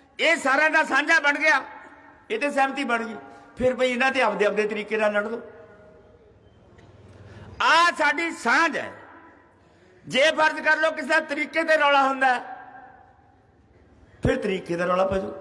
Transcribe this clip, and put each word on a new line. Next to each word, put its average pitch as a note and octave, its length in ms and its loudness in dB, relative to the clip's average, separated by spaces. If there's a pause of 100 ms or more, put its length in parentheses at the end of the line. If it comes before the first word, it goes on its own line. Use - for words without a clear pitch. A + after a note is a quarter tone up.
(200)
ਇਹ D#4 160 4
ਸਾਰਿਆਂ C#4+ 340 2
ਦਾ D4+ 140 2
ਸਾਂਝਾ D4+ 360 2
ਬਣ C#4+ 180 0
ਗਿਆ, D4+ 260 2 (640)
ਇਹ A3 100 -4
ਤੇ C#4+ 120 -2
ਸਹਿਮਤੀ C#4 320 0
ਬਣ A#3 200 -2
ਗਈ। A3 120 -10 (420)
ਫਿਰ B3+ 160 2
ਬਈ B3+ 180 0
ਇਹਨਾਂ B3+ 200 0
ਤੇ C4 100 0
ਆਪਦੇ G3+ 240 2
ਆਪਦੇ G#3 220 0
ਤਰੀਕੇ G#3+ 300 -6
ਨਾਲ G#3+ 160 0
ਲੜ G#3 140 -2
ਲਓ। A3+ 140 -10 (2250)
ਆਹ E4 360 4
ਸਾਡੀ D#4 340 -2
ਸਾਂਝ C4+ 460 0
ਹੈ। G#2 140 -8 (1160)
ਜੇ C#4+ 240 2
ਫਰਜ਼ D#4 300 0
ਕਰ D4+ 160 2
ਲਓ D#4+ 140 0
ਕਿਸੇ D4 160 -8
ਦਾ D#4 120 2
ਤਰੀਕੇ D4+ 440 -4
ਤੇ D#4 140 2
ਰੌਲਾ C#4+ 300 4
ਹੁੰਦਾ C4 280 2
ਹੈ, - 220 -12 (1700)
ਫਿਰ C4 140 2
ਤਰੀਕੇ F#3 380 -4
ਦਾ F3 100 -2
ਰੌਲਾ F3+ 200 2
ਪੈ F#3+ 120 -2
ਜਾਊ। G3+ 240 -6